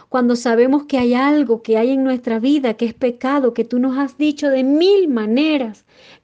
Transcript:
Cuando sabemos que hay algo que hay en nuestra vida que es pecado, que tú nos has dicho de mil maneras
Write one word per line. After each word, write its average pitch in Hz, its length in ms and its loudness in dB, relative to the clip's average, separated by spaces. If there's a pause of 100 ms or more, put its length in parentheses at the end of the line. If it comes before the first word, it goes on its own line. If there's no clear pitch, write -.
(100)
Cuando 247 240 0
sabemos 247 500 2
que 277 140 -4
hay 240 160 2
algo 262 480 0
que 220 160 0
hay 240 140 0
en 269 100 0
nuestra 247 380 -2
vida 262 340 0
que 226 100 -6
es 220 100 -4
pecado, 254 600 -2
que 226 100 -2
tú 247 140 -4
nos 254 180 -2
has 277 220 -4
dicho 294 300 -2
de 262 160 0
mil 349 440 2
maneras 240 760 -2 (380)